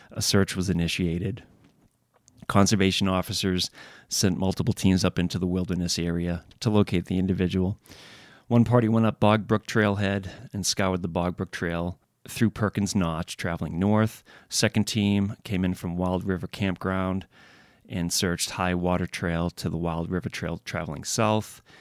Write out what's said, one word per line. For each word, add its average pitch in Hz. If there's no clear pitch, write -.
a -
search -
was 92
initiated. 87
Conservation 98
officers 92
sent 92
multiple 95
teams 92
up -
into 87
the 90
wilderness 90
area 85
to 113
locate 101
the 92
individual. 92
One 120
party 117
went 113
up -
Bog 104
Brook 110
Trailhead 101
and 95
scoured 92
the 92
Bog 87
Brook 92
Trail 85
through -
Perkins 101
Notch, 85
traveling 85
north. 107
Second -
team 101
came 92
in 92
from 87
Wild 90
River 92
Campground 95
and 87
searched -
High 90
Water 90
Trail 85
to -
the 82
Wild 82
River 90
Trail, 85
traveling 80
south. 107